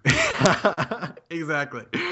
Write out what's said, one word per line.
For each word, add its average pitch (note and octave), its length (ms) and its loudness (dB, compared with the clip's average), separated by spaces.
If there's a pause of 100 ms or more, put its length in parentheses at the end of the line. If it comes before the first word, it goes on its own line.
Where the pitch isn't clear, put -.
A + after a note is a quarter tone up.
<laughs> D5+ 400 2 (840)
Exactly. D3 540 -4 (280)